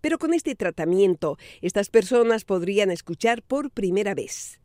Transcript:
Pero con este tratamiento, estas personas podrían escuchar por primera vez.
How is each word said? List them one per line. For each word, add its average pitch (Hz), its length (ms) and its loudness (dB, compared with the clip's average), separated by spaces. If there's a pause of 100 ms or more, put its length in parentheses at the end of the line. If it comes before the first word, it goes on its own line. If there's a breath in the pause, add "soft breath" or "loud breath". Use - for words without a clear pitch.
Pero 311 160 0
con 330 160 -2
este 294 220 -2
tratamiento, 175 800 0 (240 loud breath)
estas 202 280 -2
personas 226 560 2
podrían 196 440 0
escuchar 220 540 -2
por 277 260 -4
primera 196 460 -2
vez. - 500 -10